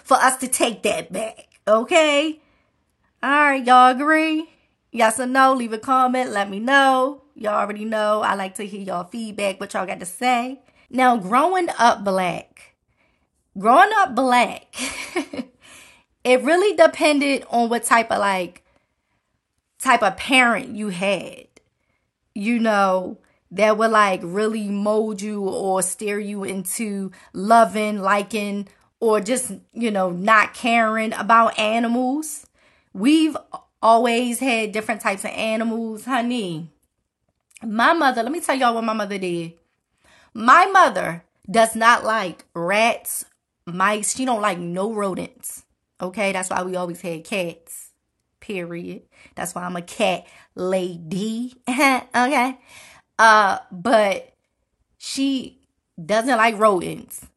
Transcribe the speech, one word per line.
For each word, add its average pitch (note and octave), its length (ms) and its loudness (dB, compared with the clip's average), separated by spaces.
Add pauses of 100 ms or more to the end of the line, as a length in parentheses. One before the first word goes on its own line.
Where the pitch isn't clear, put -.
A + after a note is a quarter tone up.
for C4 140 4
us B3+ 200 2
to B3+ 100 -8
take A#3 360 -2
that D#3+ 300 -4
back, A3 340 -10 (200)
okay? D4+ 720 2 (840)
All B3+ 80 -4
right, C#4+ 360 2
y'all B3+ 260 8
agree? D#4 580 0 (420)
Yes A3+ 280 0
or B3 80 -4
no? C4 260 4
Leave A#3+ 200 -4
a A3 40 -6
comment, B3+ 540 0
let G3+ 180 -4
me G3 100 -8
know. C4+ 640 2 (140)
Y'all G#3 180 -4
already G#3 320 -4
know G#3+ 360 0
I G#3 140 0
like F#3+ 200 -8
to G#3 100 -10
hear G3 160 -12
y'all F3+ 220 -6
feedback, G3+ 560 -6
what G3 140 -10
y'all F#3+ 120 -4
got F#3 140 -10
to F3+ 60 -12
say. B3 560 -4 (280)
Now, B3 280 4
growing D#4 500 2 (100)
up A3+ 260 4
black, F#3 720 -4 (840)
growing C4 400 6
up E4 180 2
black, B3 580 0
<laughs> - 1500 -12
it B3+ 180 4
really F4 340 2
depended D4+ 760 4
on A#3 180 2
what A#3 140 -2
type A3+ 280 2
of, G3 80 0
like, F#3 440 -4 (1160)
type B3 220 4
of F#3+ 160 0
parent A#3+ 580 2
you G#3 140 -8
had, F3+ 580 -6 (840)
you A3+ 260 -2
know, G3 580 0 (340)
that G#3 260 2
would, A3+ 140 2
like, G#3 320 4
really G#3 460 -4
mold G#3 520 -2
you G#3 280 -6
or F#3+ 320 -2
steer G3+ 380 -6
you G3+ 240 -8
into G3 680 -8 (220)
loving, G#3+ 680 2
liking, G3+ 680 -2 (320)
or G#3+ 200 2
just, A3 320 -4 (220)
you A3+ 180 -4
know, F#3+ 180 0
not G3+ 440 2
caring A3 600 0
about A3+ 460 2
animals. A#3+ 880 -2 (480)
We've D4 420 2 (460)
always A#3 580 2
had A3+ 320 -2
different G#3+ 300 -6
types G3 240 -4
of - 60 -8
animals, A3 720 -6
honey. A#3 640 -4 (920)
My A#3 300 2
mother, B3+ 300 0
let B3 80 -4
me E4+ 100 -6
tell C#4+ 140 -2
y'all B3 200 0
what A3+ 80 -4
my A3 100 -2
mother G3+ 240 -6
did. E3+ 360 -6 (800)
My C4 320 6
mother G3 580 2 (260)
does A3+ 260 2
not A3+ 280 4
like G#3 500 -4
rats, G#3 720 -2 (400)
mice. G3+ 500 -2
She C4 100 -4
don't A#3 160 -2
like G3 180 -2
no F3+ 340 -6
rodents. - 720 -8 (380)
Okay, G3 300 -4
that's F#3 180 -6
why F#3 140 -4
we F#3 120 -6
always F3 260 -6
had E3 220 -10
cats, - 680 -10 (500)
period. F3 640 -12 (320)
That's F3 200 -8
why F3+ 80 -10
I'm F3+ 140 -8
a F3 40 -10
cat F#3 440 -2 (300)
lady, F#3 1080 -6
<laughs> - 80 -10
okay? B3+ 880 0 (600)
Uh, G#3+ 420 6 (120)
but G3+ 640 0 (640)
she C4+ 640 -6 (420)
doesn't A3+ 340 0
like A3 220 2
rodents. F3+ 640 0 (120)